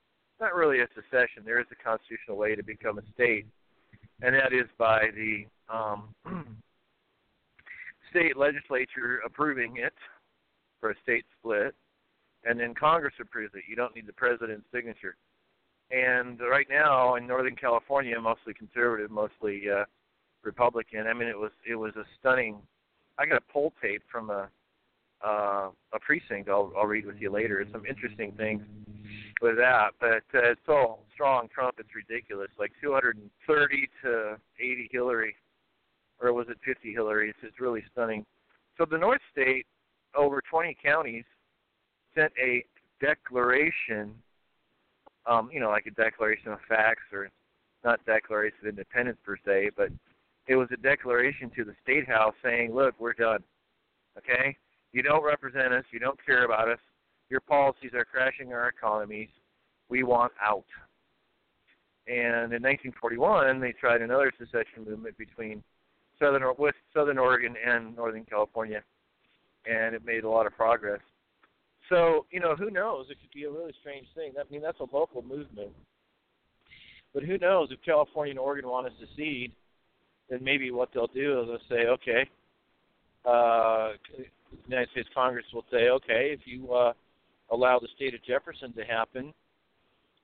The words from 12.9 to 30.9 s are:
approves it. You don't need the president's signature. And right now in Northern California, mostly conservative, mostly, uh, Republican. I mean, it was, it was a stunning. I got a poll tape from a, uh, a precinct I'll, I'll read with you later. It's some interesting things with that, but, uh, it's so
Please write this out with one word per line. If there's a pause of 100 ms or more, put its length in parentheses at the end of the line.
approves
it.
You
don't
need
the
president's
signature. (760)
And
right
now
in
Northern
California,
mostly
conservative,
mostly,
uh, (600)
Republican.
I
mean,
it
was, (160)
it
was
a (160)
stunning. (560)
I
got
a
poll
tape
from
a, (760)
uh, (200)
a
precinct
I'll,
I'll
read
with
you
later.
It's
some
interesting
things (800)
with
that, (100)
but, (120)
uh,
it's
so (140)